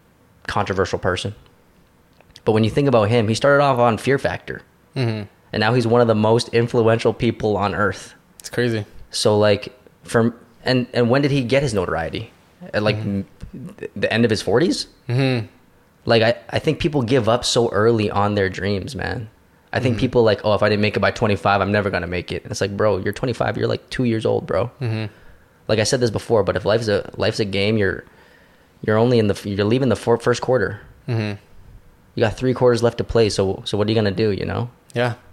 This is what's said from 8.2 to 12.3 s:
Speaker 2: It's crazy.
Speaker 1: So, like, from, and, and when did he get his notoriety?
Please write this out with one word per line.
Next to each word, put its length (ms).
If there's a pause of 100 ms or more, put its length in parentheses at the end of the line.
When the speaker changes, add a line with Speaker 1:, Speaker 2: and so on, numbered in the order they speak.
Speaker 2:
It's 100
crazy. 360 (260)
Speaker 1:
So, 260
like, 360 (300)
from, 300 (300)
and, 300
and 160
when 120
did 100
he 120
get 180
his 120
notoriety? 580 (420)